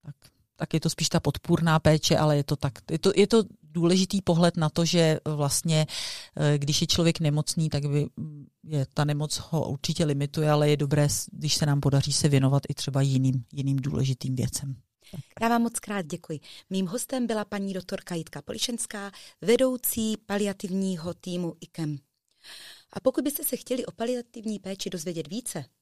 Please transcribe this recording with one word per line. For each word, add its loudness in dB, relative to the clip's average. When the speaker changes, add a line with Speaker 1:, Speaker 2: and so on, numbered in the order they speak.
Speaker 1:
Tak, -16
tak -6
je 2
to -2
spíš -2
ta 2
podpůrná 2
péče, 4
ale 4
je 0
to -2
tak, -4
je -2
to, 4
je 6
to 6
důležitý 2
pohled 4
na 2
to, 2
že 4
vlastně, 0
eh, 2
když 0
je 0
člověk 2
nemocný, 0
tak -2
by, 0
je, -2
ta 0
nemoc -2
ho -4
určitě -2
limituje, 0
ale 4
je 4
dobré, 2
s-, -4
když -2
se 0
nám 2
podaří 2
se 2
věnovat 4
i -4
třeba -2
jiným, 2
jiným 0
důležitým -2
věcem. -4
Speaker 2:
Já 0
vám 4
moc -2
krát -6
děkuji. -8
Mým 0
hostem -4
byla -2
paní -6
doktorka -8
Jitka -8
Polišenská, -8
vedoucí 0
paliativního -4
týmu -6
ikem. -6
A -8
pokud 0
byste -4
se -4
chtěli -4
o -10
paliativní -6
péči -8
dozvědět -8
více -8